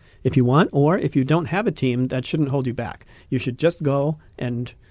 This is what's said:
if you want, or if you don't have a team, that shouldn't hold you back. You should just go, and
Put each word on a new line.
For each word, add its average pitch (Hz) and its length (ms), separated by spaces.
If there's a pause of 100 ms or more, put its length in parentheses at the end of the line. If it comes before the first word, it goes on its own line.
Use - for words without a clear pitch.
(220)
if - 140
you 127 80
want, 139 280
or 151 260
if - 180
you 135 80
don't 156 220
have 196 200
a 240 60
team, 127 360
that 127 180
shouldn't 151 240
hold 131 160
you 120 80
back. 104 320 (240)
You 131 80
should 120 200
just 170 240
go, 143 360 (200)
and 120 320 (200)